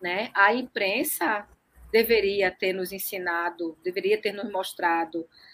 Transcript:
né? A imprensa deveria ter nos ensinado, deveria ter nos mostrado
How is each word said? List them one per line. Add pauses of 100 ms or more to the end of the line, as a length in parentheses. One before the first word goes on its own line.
né?
A
imprensa (420)
deveria
ter
nos
ensinado,
deveria
ter
nos
mostrado (280)